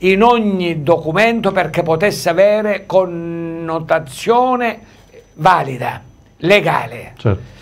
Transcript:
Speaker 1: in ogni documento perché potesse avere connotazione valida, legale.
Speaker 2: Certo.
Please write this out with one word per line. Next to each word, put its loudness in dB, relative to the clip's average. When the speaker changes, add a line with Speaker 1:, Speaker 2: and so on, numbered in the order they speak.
Speaker 1:
in 2
ogni 2
documento 0
perché -2
potesse 0
avere 2
connotazione -2
valida, 0
legale. 0
Speaker 2:
Certo. 0